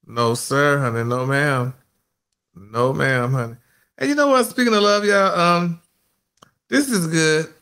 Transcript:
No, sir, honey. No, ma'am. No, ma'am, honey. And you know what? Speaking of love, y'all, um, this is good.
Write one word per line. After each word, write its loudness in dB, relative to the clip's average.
No, 0
sir, 0
honey. -2
No, -4
ma'am. -2
No, -2
ma'am, -2
honey. -4
And -4
you 0
know 2
what? 4
Speaking 0
of 2
love, 2
y'all, 2
um, 0
this 0
is 0
good. 0